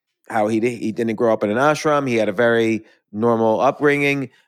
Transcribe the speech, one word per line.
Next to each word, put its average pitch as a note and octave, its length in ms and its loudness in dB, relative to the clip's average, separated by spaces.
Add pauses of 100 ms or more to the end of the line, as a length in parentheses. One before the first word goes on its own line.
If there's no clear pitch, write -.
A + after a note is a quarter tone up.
(280)
how G#2+ 200 0
he A2 120 -2
di-, A#2+ 160 -2
he A2 160 -6
didn't A2+ 240 -4
grow A#2 160 0
up A2 120 -2
in G#2 80 0
an G#2+ 60 -2
ashram. D3 520 0
He A#2+ 60 0
had G#2+ 120 0
a G#2 60 -2
very A2+ 500 0 (280)
normal A2+ 500 2
upbringing. C#3+ 680 0 (160)